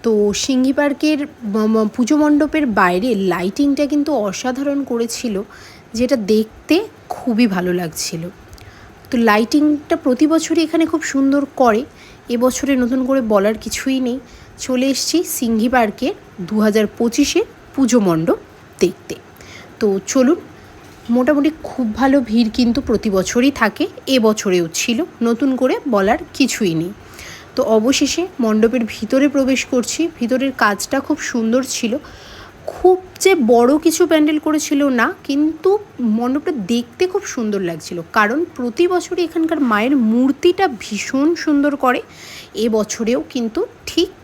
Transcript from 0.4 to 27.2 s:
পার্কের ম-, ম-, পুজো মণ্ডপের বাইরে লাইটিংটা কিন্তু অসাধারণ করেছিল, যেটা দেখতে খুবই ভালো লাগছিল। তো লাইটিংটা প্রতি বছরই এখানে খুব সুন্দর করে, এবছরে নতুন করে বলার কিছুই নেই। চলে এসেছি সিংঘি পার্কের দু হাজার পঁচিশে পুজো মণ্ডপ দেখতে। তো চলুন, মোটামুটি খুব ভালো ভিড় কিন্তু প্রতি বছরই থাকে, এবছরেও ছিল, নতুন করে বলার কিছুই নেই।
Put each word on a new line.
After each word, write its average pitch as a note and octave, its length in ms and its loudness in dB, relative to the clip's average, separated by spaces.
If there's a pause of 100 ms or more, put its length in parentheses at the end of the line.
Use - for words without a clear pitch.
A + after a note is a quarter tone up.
পার্কের D4 460 0 (260)
ম-, G#3+ 280 0
ম-, A3 160 2
পুজো B3 280 0
মণ্ডপের D4 500 2
বাইরে F#3+ 440 2 (220)
লাইটিংটা C4+ 540 0
কিন্তু D4 240 0 (180)
অসাধারণ C4+ 560 -4
করেছিল, A#3 520 -4 (580)
যেটা B3 220 2 (160)
দেখতে A3 440 0 (320)
খুবই A#3 380 0
ভালো F3+ 260 -2
লাগছিল। E3 500 -6 (840)
তো - 100 -6
লাইটিংটা C#4+ 800 2
প্রতি D4+ 300 2
বছরই D#4+ 360 0
এখানে E4 240 0
খুব D#4+ 160 -4
সুন্দর C4+ 400 0 (140)
করে, A#3 260 4 (460)
এবছরে B3+ 480 0
নতুন B3+ 300 0
করে C4+ 160 2
বলার G#3+ 360 2
কিছুই C4 420 -4
নেই। B3+ 180 -4 (400)
চলে B3+ 280 -2
এসেছি C#4 320 0 (180)
সিংঘি A3+ 320 0
পার্কের B3 460 0 (260)
দু F#3 200 -6
হাজার G#3+ 260 4 (100)
পঁচিশে C#4 440 0 (340)
পুজো B3 260 2
মণ্ডপ E3+ 380 2 (420)
দেখতে। - 340 -2 (640)
তো A3 80 0 (200)
চলুন, C4+ 320 4 (720)
মোটামুটি C#4 400 2 (120)
খুব - 320 -6
ভালো C4+ 260 2
ভিড় A3+ 300 0
কিন্তু A#3 300 0
প্রতি A3 300 -2
বছরই A#3+ 500 2
থাকে, A3+ 240 0 (220)
এবছরেও G#3+ 680 2
ছিল, A#3 240 -2 (240)
নতুন A#3 340 0
করে C4 180 0 (200)
বলার G3+ 260 2 (140)
কিছুই G#3+ 400 0
নেই। E3+ 180 -4 (640)